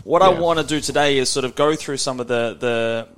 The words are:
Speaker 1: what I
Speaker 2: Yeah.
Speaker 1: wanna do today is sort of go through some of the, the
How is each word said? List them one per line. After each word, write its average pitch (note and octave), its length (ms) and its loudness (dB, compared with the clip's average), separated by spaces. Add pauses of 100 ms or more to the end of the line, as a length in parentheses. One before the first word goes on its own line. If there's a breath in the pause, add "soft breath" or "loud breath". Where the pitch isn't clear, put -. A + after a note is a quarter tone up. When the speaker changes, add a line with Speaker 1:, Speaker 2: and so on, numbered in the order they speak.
Speaker 1:
what E3+ 180 4
I F#3 80 6
Speaker 2:
Yeah. F3 80 0
Speaker 1:
wanna E3+ 240 0
do C#3+ 180 -2
today C#3+ 380 2
is B2+ 100 0
sort C3+ 160 -2
of A#2+ 80 -6
go D3+ 220 2
through D3 220 -6
some B2+ 220 -4
of A#2+ 80 -6
the, A#2 320 -2
the A2+ 480 -2 (100)